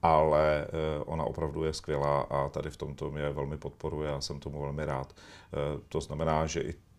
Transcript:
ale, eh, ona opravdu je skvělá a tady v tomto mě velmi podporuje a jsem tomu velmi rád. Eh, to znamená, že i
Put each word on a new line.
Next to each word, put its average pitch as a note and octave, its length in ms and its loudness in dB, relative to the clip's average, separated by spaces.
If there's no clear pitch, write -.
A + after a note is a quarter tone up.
ale, D2+ 680 6
eh, D#2 380 -2
ona D#2+ 180 -2
opravdu D#2 400 -2
je D#2 80 0
skvělá C#2+ 480 2
a C#2 280 0
tady D2 220 -4
v - 60 -12
tomto C#2+ 340 -6
mě D2 200 -2
velmi C#2+ 260 -4
podporuje D2 560 -4
a C#2 80 -4
jsem C#2+ 200 -8
tomu D2 200 -8
velmi D2 240 -4
rád. C2+ 280 -4
Eh, - 760 -6
to D#2 120 -2
znamená, D#2 460 2
že D#2+ 140 -2
i - 140 -4